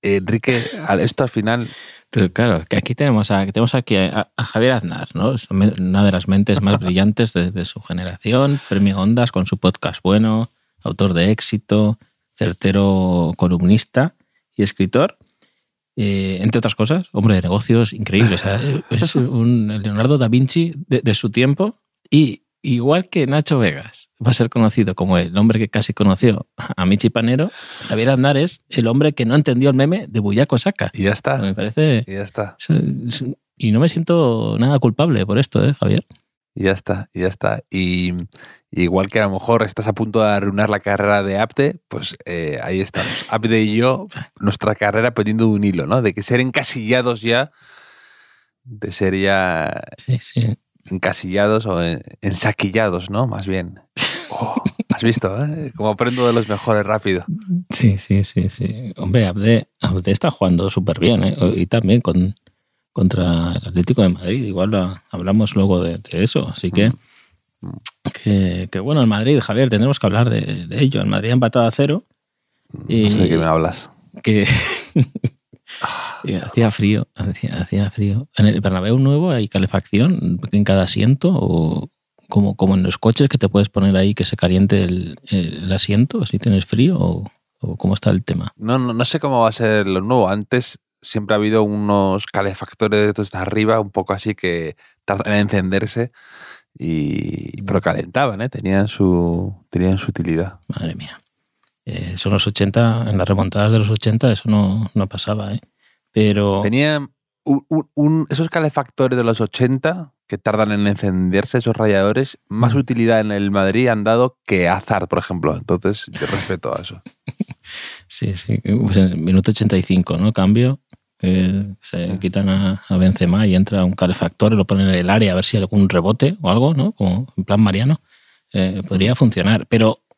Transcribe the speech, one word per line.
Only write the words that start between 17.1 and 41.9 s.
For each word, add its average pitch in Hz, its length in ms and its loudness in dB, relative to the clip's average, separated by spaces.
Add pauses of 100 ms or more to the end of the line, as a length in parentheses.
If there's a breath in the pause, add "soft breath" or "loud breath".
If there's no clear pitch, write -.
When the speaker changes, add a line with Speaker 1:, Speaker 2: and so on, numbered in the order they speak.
Speaker 2:
hombre 104 240 2
de 92 60 2
negocios, 107 500 2
increíble. 110 440 2
O - 20 -2
sea, 98 200 -2 (180)
Speaker 1:
<laughs> - 140 -8
Speaker 2:
es 123 260 0
un 120 520 2 (160)
Leonardo 110 340 2
da 120 120 2
Vinci 135 440 2 (140)
de, 127 140 2
de 110 120 2
su - 160 -2
tiempo 139 460 2 (340)
y 139 340 2 (180)
igual 139 480 0
que 156 180 0
Nacho 147 320 0
Vegas 78 500 -4 (140)
va 117 80 2
a - 20 4
ser 117 160 2
conocido 110 460 2
como 92 240 2
el 87 180 -4
hombre 110 220 4
que 104 100 -2
casi 104 240 -2
conoció 101 540 2 (100)
a - 280 -4
Michi 104 240 2
Panero, 123 420 -2 (360 loud breath)
Javier 117 220 0
Aznar 135 260 4
es 156 340 -2
el 117 180 0
hombre 143 260 2
que 123 120 -2
no 117 100 2
entendió 139 340 2
el 135 60 2
meme 156 340 2
de 110 100 -2
Buyaco 107 380 2
Saka. - 360 -2
Speaker 1:
Y 95 100 -4
ya 98 80 2
está. 131 260 -2
Speaker 2:
Me 98 160 -2
parece 110 540 0
Speaker 1:
Y 98 60 -10
ya 101 100 -8
está. 101 360 -10
Speaker 2:
es, - 100 -14
es, 135 540 -2 (340)
y 110 140 0
no 110 80 4
me 160 100 4
siento 120 680 0
nada 135 200 2
culpable 120 460 2
por 104 140 0
esto, 110 240 0
¿eh, 139 120 2
Javier? - 300 0 (500)
Speaker 1:
Y 95 80 -6
ya 98 80 2
está, 98 420 -6
y 87 80 -6
ya 90 60 0
está. - 420 -4
Y 90 440 -2 (580 loud breath)
igual 90 380 0
que 113 100 -2
a 107 80 2
lo 95 60 -2
mejor 110 280 0
estás 104 260 -4
a 110 60 -2
punto 110 300 -2
de 107 80 2
arruinar 101 400 0
la 101 80 -2
carrera 101 420 0
de 98 160 -4
Abde, 139 500 -2
pues, - 380 -10